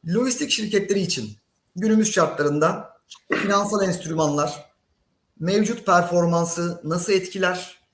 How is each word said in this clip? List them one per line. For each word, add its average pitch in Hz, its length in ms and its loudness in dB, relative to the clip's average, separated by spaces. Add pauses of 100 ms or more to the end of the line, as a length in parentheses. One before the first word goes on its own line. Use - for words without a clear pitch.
(160)
Lojistik 254 340 0
şirketleri 214 500 0
için 127 260 -2 (500)
günümüz 220 360 2
şartlarında 151 760 0 (420)
finansal 202 560 0
enstrümanlar, 156 840 -2 (720)
mevcut 208 460 0
performansı 170 960 2
nasıl 170 300 0
etkiler? 185 680 -2 (140)